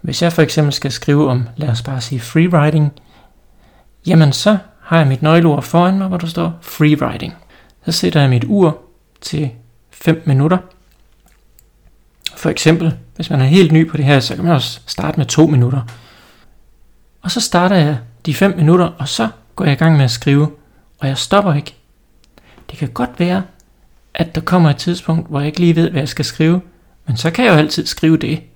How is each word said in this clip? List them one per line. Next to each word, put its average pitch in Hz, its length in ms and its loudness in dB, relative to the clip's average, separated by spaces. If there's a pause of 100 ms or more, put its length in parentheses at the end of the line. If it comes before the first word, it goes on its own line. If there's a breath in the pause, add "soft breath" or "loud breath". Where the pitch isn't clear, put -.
Hvis - 200 -6
jeg 170 120 0
for - 80 2
eksempel 147 320 2
skal - 180 -6
skrive 143 380 0
om, 123 260 -2
lad 147 140 -6
os 117 120 -2
bare 131 200 -8
sige 131 180 -6
freewriting, 151 720 0 (1160 soft breath)
jamen 160 260 4
så 208 240 0 (240)
har - 160 -2
jeg 156 100 2
mit 131 140 -2
nøgleord 156 420 2
foran 180 340 0
mig, 196 100 -4
hvor 185 100 -4
der 170 100 -6
står 165 340 -4
freewriting. - 720 -2 (520 soft breath)
Så 170 60 -4
sætter 165 300 0
jeg 139 80 4
mit 120 180 0
ur 175 300 2 (440)
til 151 280 -6 (420)
fem 160 340 -2
minutter. 147 320 2 (1800)
For - 140 -4
eksempel, 165 480 0 (180)
hvis - 140 -10
man 143 120 0
er 131 40 2
helt 160 260 4
ny 160 180 4
på - 80 -8
det 147 80 0
her, 139 140 4
så - 160 -6
kan - 80 -8
man 170 100 2
også - 320 -4
starte - 320 -6
med 160 80 0
to 156 220 2
minutter. 131 340 2 (1400 loud breath)
Og 180 100 -8
så 240 100 -4
starter 185 340 0
jeg 151 220 2 (280)
de 156 80 -4
fem 196 240 0
minutter, 175 280 4
og 151 220 -8
så 220 220 -4 (260)
går - 100 -4
jeg 143 80 2
i 135 40 -2
gang 160 200 4
med 139 80 4
at 117 60 0
skrive, 147 400 0 (480 soft breath)
og 139 80 -4
jeg 135 100 -4
stopper 196 360 0
ikke. 147 220 -6 (960 soft breath)
Det - 100 -20
kan 139 100 -4
godt 247 300 -8
være, 180 240 -2 (720)
at 165 220 -4
der 160 60 -4
kommer 170 280 2
et 143 80 0
tidspunkt, 170 520 -6
hvor 147 100 -6
jeg 143 80 -4
ikke 151 120 -8
lige 170 160 4
ved, 165 140 2
hvad 135 120 -4
jeg 139 80 -6
skal - 160 -6
skrive, 170 360 0 (460 soft breath)
men 117 100 -2
så 160 140 -2
kan 247 140 -2
jeg 233 60 4
jo 160 60 6
altid 151 280 0
skrive 160 320 0
det. 156 260 -4 (120)